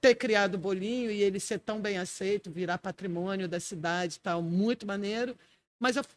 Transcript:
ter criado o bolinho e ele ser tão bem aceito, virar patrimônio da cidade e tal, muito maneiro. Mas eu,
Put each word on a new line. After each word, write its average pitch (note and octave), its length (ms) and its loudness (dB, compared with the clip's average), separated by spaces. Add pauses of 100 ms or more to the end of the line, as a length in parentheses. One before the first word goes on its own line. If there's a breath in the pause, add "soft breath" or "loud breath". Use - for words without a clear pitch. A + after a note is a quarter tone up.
ter B3 140 10
criado G3+ 400 4
o - 20 -2
bolinho G3+ 540 -2
e G#3 100 0
ele G3 180 2
ser G#3 200 -4
tão G#3+ 200 -4
bem G3+ 180 -2
aceito, F#3+ 540 -4
virar F3 260 -2
patrimônio F#3 680 -4
da F3 120 -4
cidade E3+ 560 -4
e - 40 -18
tal, E3+ 220 -2
muito G3 440 0
maneiro. G#3 520 -4 (420 soft breath)
Mas B3 160 0
eu, C4+ 80 -2 (120)